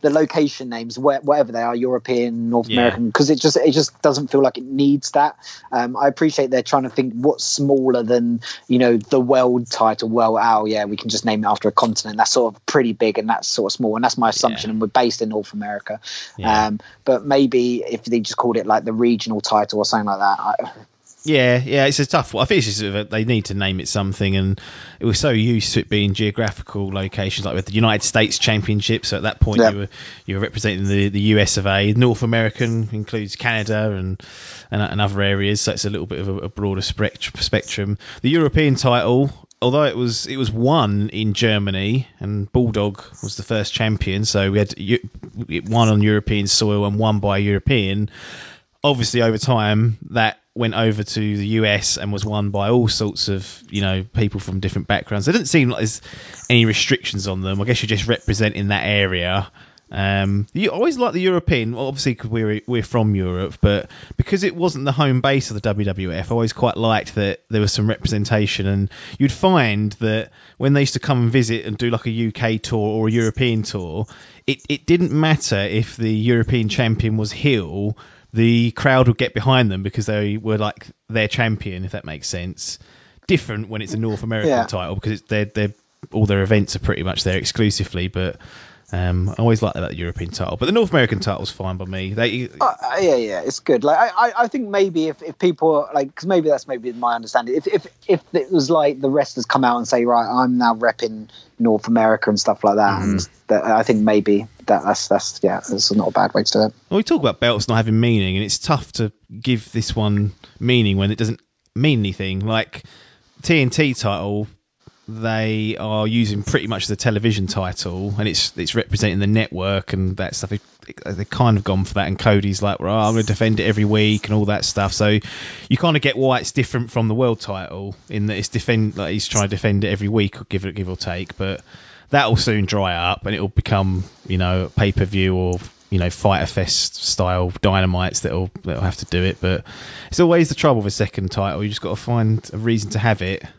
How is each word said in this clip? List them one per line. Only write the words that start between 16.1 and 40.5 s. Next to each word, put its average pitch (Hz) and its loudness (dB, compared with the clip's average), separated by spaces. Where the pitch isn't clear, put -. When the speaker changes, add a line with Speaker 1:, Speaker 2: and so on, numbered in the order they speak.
Speaker 2:
Yeah. 107 2
Speaker 1:
Um, 107 -2
but 123 2
maybe 123 2
if 117 -6
they 117 0
just - -4
called 117 0
it, 95 -2
like, 107 2
the 113 -4
regional 113 0
title 104 0
or 101 2
something 107 0
like 98 -2
that. 98 2
I 107 -4
Speaker 2:
Yeah, 127 4
yeah, 135 2
it's 139 2
a 139 2
tough - -2
one. 107 0
I 131 4
think 202 4
it's 120 2
just 104 -4
sort 101 -4
of - -
a, 107 -2
they 110 -2
need 117 2
to 101 -8
name 95 -2
it 69 -6
something, 98 0
and 95 0
it - -4
was 117 2
so 151 2
used 113 2
to 113 4
it - -6
being 101 2
geographical 104 -4
locations, 95 -6
like 78 -4
with 92 -4
the 98 -10
United 110 2
States - 2
Championship. 107 0
So 101 -4
at 73 -6
that - -6
point, 104 2
Speaker 1:
Yeah. 110 6
Speaker 2:
you 101 -2
were, 101 -6
you 95 -6
were 98 -2
representing 104 -2
the, 101 2
the 101 -2
U - 6
S 101 4
of 98 -2
A. 101 2
North 120 4
American 113 0
includes 107 -6
Canada 107 -2
and, 92 -4
and, 101 -2
and 101 -2
other 101 0
areas, 101 2
so - -2
it's - -6
a 101 -2
little 95 -6
bit 82 -6
of 98 -4
a, 98 -4
a - -8
broader 98 -4
spect-, - -6
spectrum. - -2
The 131 2
European 156 4
title, 123 2
although 131 2
it 127 0
was, 117 -2
it 135 -10
was 123 0
won 110 2